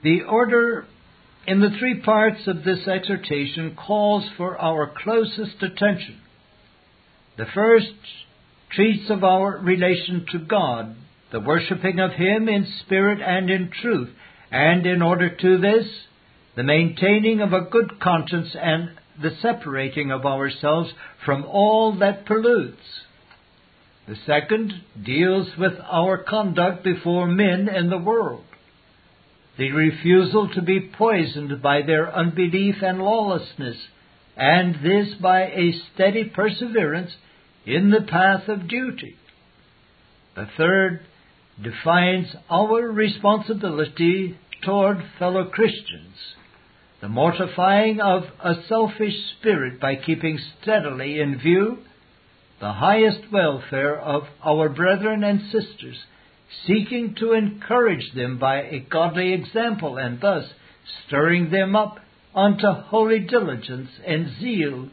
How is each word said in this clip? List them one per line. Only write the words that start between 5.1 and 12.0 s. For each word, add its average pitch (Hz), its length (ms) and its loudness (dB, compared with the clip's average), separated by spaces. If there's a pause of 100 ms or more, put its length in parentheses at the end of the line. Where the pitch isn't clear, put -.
attention. 196 580 -2 (1160)
The 113 180 -8
first 214 400 4 (800)
treats 214 380 2
of 196 140 0
our 190 340 2
relation 180 760 0
to 175 60 -4
God, 131 580 -2 (360)
the 113 80 -4
worshiping 170 580 0
of 185 140 0